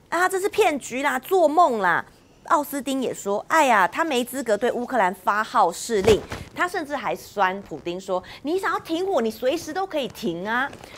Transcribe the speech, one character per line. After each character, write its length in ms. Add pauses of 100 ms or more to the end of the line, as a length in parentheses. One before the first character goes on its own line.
啊， 200
这 100
是 80
骗 300
局 240
啦， 180
做 280
梦 320
啦。 260 (420)
奥 160
斯 180
汀 200
也 120
说 360
：“哎 160
呀， 200
他 200
没 180
资 180
格 140
对 160
乌 140
克 120
兰 160
发 300
号 260
施 340
令。” 140 (380)
他 100
甚 200
至 100
还 180
酸 500
普 200
丁 160
说 240 (200)
：“你 140
想 140
要 80
停 260
火， 160
你 80
随 280
时 160
都 120
可 140
以 80
停 400
啊。” 240 (260)